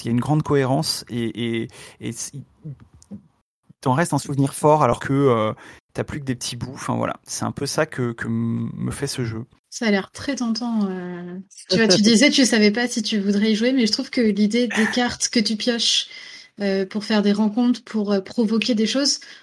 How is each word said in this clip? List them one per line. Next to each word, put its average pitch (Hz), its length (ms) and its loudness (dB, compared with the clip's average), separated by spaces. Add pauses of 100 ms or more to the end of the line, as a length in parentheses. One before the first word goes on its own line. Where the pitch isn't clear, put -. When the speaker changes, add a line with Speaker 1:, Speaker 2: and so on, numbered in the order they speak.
Speaker 1:
il - 40 -8
y - 40 -4
a - 20 0
une 120 80 2
grande 147 240 2
cohérence 139 680 0
et, 117 540 -4
et, 107 40 -8 (340)
et 117 100 -6
c-, - 240 -10
il 127 80 -12 (1400)
t'en 131 120 2
reste 160 200 0
un 143 40 2
souvenir 139 360 0
fort 151 300 4
alors 117 160 2
que, - 140 -4
euh, 120 400 2 (400)
t'as - 100 -4
plus - 160 -10
que 139 60 -12
des 131 100 -4
petits - 200 -8
bouts. 123 180 -8
Enfin - 220 -4
voilà, 117 280 -2
c'est - 220 -8
un 113 60 -2
peu - 140 -6
ça 156 200 0
que, 120 260 -4
que 117 160 -8
m-, 117 480 -2
me 123 160 -4
fait - 160 -6
ce - 180 -4
jeu. 113 200 -6 (240)
Speaker 2:
Ça - 180 -4
a 214 40 2
l'air 190 200 -2
très - 240 -6
tentant, 226 540 -2
euh... 180 480 -10 (320)
Tu - 80 2
vois, 226 100 4
tu 185 140 6
Speaker 3:
<laughs> - 0 -
Speaker 2:
disais, 226 280 8
tu 285 160 4
savais 214 260 4
pas 240 160 0
si 240 140 -4
tu 220 180 -2
voudrais 202 320 2
y 214 40 2
jouer, 233 180 2
mais 254 140 2
je 220 40 0
trouve - 180 -4
que - 120 0
l'idée 214 460 2
des 214 260 0
cartes 240 360 -2
que 240 100 2
tu 220 160 0
pioches, - 520 0 (540)
euh, 196 240 0
pour 202 180 -6
faire 208 200 2
des 202 100 6
rencontres, 220 500 2
pour, 208 280 -2
euh, 196 100 2
provoquer 220 540 0
des 220 100 2
choses, 277 360 0 (220)